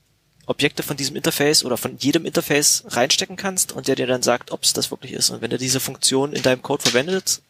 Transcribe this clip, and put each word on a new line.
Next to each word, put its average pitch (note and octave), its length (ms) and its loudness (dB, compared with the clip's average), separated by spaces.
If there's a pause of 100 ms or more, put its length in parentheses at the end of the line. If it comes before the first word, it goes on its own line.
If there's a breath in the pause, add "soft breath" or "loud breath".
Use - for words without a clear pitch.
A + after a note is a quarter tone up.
(460)
Objekte D3 380 -2
von C#3+ 140 -6
diesem C#3 180 -6
Interface D3+ 480 2
oder B2 140 -2
von B2+ 200 -6
jedem C#3 280 2
Interface - 600 2
reinstecken E3 500 0
kannst F#3+ 340 -4
und - 160 -6
der C3+ 80 4
dir C3 120 -2
dann B2+ 160 0
sagt, B2 280 0
ob's - 220 0
das - 180 -2
wirklich C3 220 -10
ist. B2+ 160 0
Und A#2+ 120 -8
wenn A2+ 100 -4
du B2 60 -2
diese B2+ 220 0
Funktion C3+ 540 0
in C3 100 -4
deinem B2+ 180 4
Code C#3+ 220 -2
verwendet, C#3+ 680 0